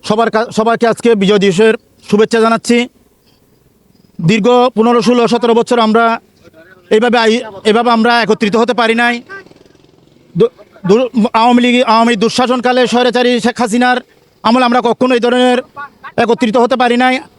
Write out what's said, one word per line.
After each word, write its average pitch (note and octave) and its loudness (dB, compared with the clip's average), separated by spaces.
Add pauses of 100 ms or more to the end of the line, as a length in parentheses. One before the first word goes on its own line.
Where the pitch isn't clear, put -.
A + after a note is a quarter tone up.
সবার A3+ -2
কা-, A3 -4
সবাইকে A3+ 0
আজকে A3+ 0
বিজয় G3 2
দিবসের G3+ 2 (320)
শুভেচ্ছা G#3+ 0
জানাচ্ছি। A3+ 0 (1400)
দীর্ঘ F#3+ 0 (280)
পনেরো, A#3 0
ষোলো, A#3+ 2
সতেরো A#3 0
বছর A#3+ 0
আমরা A3 2 (880)
এইভাবে A#3 0
আই-, A3+ 0 (200)
এভাবে A3+ 0
আমরা A#3 2
একত্রিত A3 -2
হতে A#3 0
পারি A3+ -2
নাই। A#3+ 0 (1200)
দু-, G3 0 (320)
দু-, A3+ 0 (220)
আওয়ামী A#3+ 2
লীগ, B3 0 (120)
আওয়ামী A#3 2
দুঃশাসনকালে B3 0
স্বৈরাচারী B3 0 (100)
শেখ A#3+ -4
হাসিনার B3 0 (460)
আমলে B3 2
আমরা A#3 0
কখনো A#3+ -2
এই A#3 0
ধরনের B3 0 (580)
একত্রিত A3+ 0
হতে B3 0
পারি A#3+ 0
নাই। B3+ 0 (240)